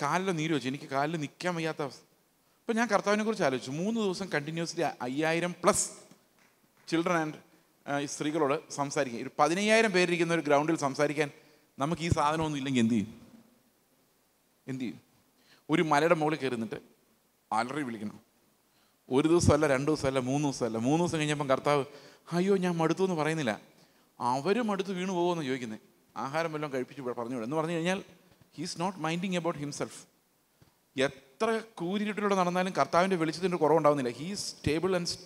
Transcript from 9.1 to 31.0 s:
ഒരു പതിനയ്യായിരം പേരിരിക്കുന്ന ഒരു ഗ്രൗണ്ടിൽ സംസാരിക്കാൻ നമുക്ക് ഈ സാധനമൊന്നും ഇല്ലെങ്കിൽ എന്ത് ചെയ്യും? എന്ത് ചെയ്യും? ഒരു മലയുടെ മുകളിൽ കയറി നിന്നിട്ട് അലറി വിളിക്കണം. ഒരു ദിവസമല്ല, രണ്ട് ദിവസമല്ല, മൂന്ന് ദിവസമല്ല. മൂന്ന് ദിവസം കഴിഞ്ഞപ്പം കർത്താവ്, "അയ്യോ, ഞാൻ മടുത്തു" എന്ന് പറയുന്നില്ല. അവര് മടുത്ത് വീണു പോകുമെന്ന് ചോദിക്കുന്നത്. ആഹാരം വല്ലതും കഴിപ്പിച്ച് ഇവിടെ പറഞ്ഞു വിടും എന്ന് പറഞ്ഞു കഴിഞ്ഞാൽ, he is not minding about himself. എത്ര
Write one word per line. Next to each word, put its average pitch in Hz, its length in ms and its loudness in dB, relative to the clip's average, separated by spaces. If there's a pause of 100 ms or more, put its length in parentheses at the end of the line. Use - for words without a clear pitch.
ഒരു 131 160 -10
പതിനയ്യായിരം 208 540 4
പേരിരിക്കുന്ന 175 420 4
ഒരു 160 60 2
ഗ്രൗണ്ടിൽ 151 360 4
സംസാരിക്കാൻ 143 540 0 (480)
നമുക്ക് 151 240 -2
ഈ 170 60 -2
സാധനമൊന്നും 156 500 0
ഇല്ലെങ്കിൽ 131 220 0
എന്ത് 113 140 4
ചെയ്യും? 101 280 -2 (1500)
എന്ത് 131 120 -6
ചെയ്യും? 104 200 -8 (720)
ഒരു 160 120 4
മലയുടെ 156 320 6
മുകളിൽ 156 220 0
കയറി 127 180 -2
നിന്നിട്ട് 113 380 -8 (600)
അലറി 123 300 -2
വിളിക്കണം. 107 380 -8 (880)
ഒരു 143 180 4
ദിവസമല്ല, 156 380 6
രണ്ട് 139 200 2
ദിവസമല്ല, 139 320 0
മൂന്ന് 139 300 0
ദിവസമല്ല. 113 300 -2
മൂന്ന് 147 260 2
ദിവസം 160 140 -2
കഴിഞ്ഞപ്പം 147 300 -2
കർത്താവ്, 135 360 2 (480)
"അയ്യോ, 190 240 2
ഞാൻ 180 200 0
മടുത്തു" 165 260 2
എന്ന് 185 120 0
പറയുന്നില്ല. 151 460 -2 (600)
അവര് 139 420 0
മടുത്ത് 196 300 -2
വീണു 185 200 -4
പോകുമെന്ന് 170 320 0
ചോദിക്കുന്നത്. 123 360 -6 (360)
ആഹാരം 156 360 -4
വല്ലതും 151 200 -6
കഴിപ്പിച്ച് 131 300 -6
ഇവിടെ 123 120 -6
പറഞ്ഞു 120 200 -6
വിടും 113 120 -6
എന്ന് 147 100 -4
പറഞ്ഞു 160 160 -2
കഴിഞ്ഞാൽ, 180 320 -2 (540)
he 160 80 -8
is - 100 -10
not 180 240 -4
minding 175 400 -2
about 165 160 -2
himself. 143 360 -8 (1040)
എത്ര 220 640 -2 (120)